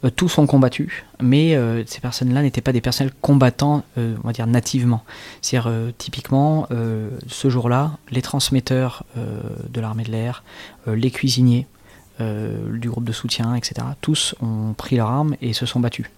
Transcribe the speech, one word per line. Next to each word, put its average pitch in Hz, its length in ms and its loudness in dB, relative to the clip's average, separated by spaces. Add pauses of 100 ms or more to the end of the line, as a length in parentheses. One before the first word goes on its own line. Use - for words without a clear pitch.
Euh, 131 60 4
tous - 280 0
ont 151 80 8
combattu, 139 600 2 (160)
mais, 147 340 4
euh, 117 300 0
ces - 160 -14
personnes-là 127 400 0
n'étaient 127 200 0
pas 131 120 0
des 120 80 2
personnels 135 400 -2
combattants, 143 640 4 (140)
euh, 117 260 -2
on 113 40 -4
va 117 60 -4
dire, 113 140 -4
nativement. 120 580 2 (360)
C'est-à-dire, 117 300 0
euh, 113 260 -2
typiquement, 147 760 0
euh, 113 380 -2 (180)
ce 135 220 0
jour-là, 127 480 2 (140)
les 123 100 0
transmetteurs, 131 840 0 (140)
euh, 110 220 -6 (300)
de 120 100 -6
l'armée 113 240 -4
de 110 80 -6
l'air, 113 320 -4 (440)
euh, 107 80 0
les 120 160 2
cuisiniers, 127 540 4 (540)
euh, 107 580 -4
du 117 120 -4
groupe 117 160 -4
de 113 80 -4
soutien, 117 420 -2
et 120 80 -2
cetera, 123 380 -6
tous - 400 0
ont 110 320 -2
pris - 240 -2
leurs 110 120 2
armes 143 320 0
et 120 120 -2
se 123 120 -2
sont 123 140 -2
battus 120 280 -2 (100)